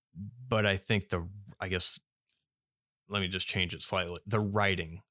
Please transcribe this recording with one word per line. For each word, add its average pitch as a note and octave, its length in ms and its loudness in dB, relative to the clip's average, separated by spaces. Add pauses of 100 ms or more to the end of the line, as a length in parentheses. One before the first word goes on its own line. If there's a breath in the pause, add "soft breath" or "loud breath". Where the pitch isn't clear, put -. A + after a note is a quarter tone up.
(480)
but A2 180 6
I G2 100 6
think G2+ 340 0
the, F2 180 -2 (320)
I F#2+ 80 -4
guess, F2+ 300 -2 (1080)
let G2+ 120 0
me F#2 80 2
just F#2 200 -2
change F2+ 260 0
it D#2+ 80 -10
slightly. F2 440 -2
The G#2+ 140 2
writing, G2 600 0 (100)